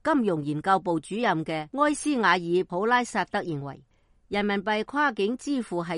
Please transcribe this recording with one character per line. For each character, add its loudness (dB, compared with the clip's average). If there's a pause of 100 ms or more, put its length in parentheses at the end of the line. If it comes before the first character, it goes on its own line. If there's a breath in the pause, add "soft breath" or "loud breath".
金 2
融 0
研 -2
究 4
部 0
主 -10
任 0
嘅 -4
埃 2
斯 -2
瓦 6
爾 2
普 -2
拉 2
薩 -4
德 -2
認 -6
為， -12 (460)
人 0
民 0
幣 0
跨 0
境 0
支 -2
付 -4
系 -4